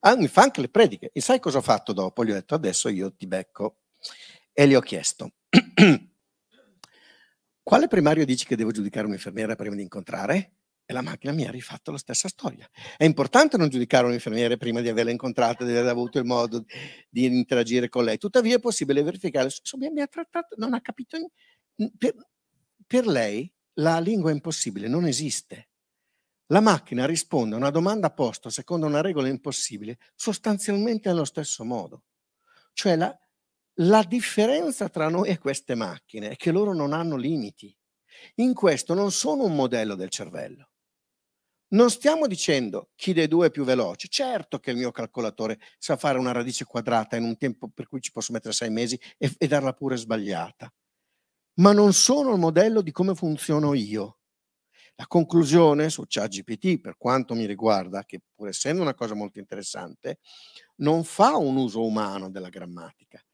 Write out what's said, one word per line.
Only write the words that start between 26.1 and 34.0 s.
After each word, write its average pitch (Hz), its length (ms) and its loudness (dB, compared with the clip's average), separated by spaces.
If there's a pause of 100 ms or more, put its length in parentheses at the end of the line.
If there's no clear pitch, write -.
La 185 100 6
macchina 143 440 2
risponde 139 500 -2
a - 20 -6
una 139 140 0
domanda 170 380 0
posta 117 400 -4
secondo 156 360 -4
una 151 160 0
regola 156 260 -2
impossibile 123 720 -8 (160)
sostanzialmente 208 960 -2
allo 170 160 2
stesso 143 400 -8
modo. 113 380 -8 (680)
Cioè 180 240 2
la, 160 180 0 (640)
la 196 280 6